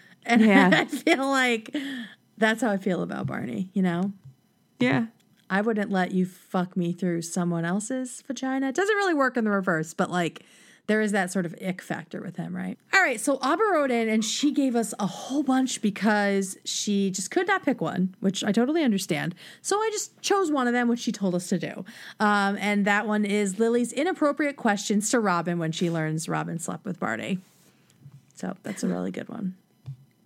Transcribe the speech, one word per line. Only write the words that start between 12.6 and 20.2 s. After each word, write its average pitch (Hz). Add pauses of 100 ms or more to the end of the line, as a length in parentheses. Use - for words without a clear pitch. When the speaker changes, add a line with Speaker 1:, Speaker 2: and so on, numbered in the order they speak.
Speaker 1:
All 381
right, 269
so 277
Abba 320
wrote 294
in, 233
and 220
she -
gave 269
us 233
a 202
whole 277
bunch 262
because 202
she 196
just -
could 370
not 381
pick 254
one, 180
which 190
I 214
totally 262
understand. 180 (280)
So -
I 440
just -